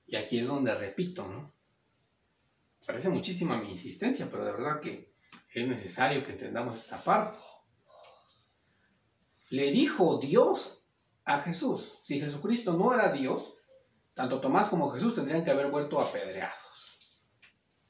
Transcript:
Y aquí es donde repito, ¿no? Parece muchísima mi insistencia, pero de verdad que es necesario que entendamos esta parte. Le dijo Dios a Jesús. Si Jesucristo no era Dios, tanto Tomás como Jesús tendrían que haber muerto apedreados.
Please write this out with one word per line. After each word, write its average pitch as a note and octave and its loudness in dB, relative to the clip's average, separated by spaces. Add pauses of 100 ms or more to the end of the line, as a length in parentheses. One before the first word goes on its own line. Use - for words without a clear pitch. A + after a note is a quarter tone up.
Y - -4
aquí A#2 -2
es A#2+ 0
donde C3+ 0
repito, G2+ -4
¿no? C3+ -12 (1300)
Parece - -2
muchísima E3+ 0
mi G2+ -6
insistencia, - -4
pero G#2 -4
de G#2 -2
verdad D3 -2
que - -10 (420)
es B2 -2
necesario B2+ 0
que - -8
entendamos A2 -6
esta - -12
parte. G#3+ 2 (2000)
Le C#3 2
dijo F#3 4
Dios F#3+ 4 (400)
a D3 2
Jesús. - -4
Si C#3 -4
Jesucristo F#3+ -2
no G3+ 4
era G#3+ 4
Dios, - -2 (580)
tanto B2+ -2
Tomás D3+ 4
como D3 2
Jesús G#3+ 0
tendrían D3+ 0
que C#3+ 2
haber C#3 2
muerto D3 0
apedreados. - -8 (680)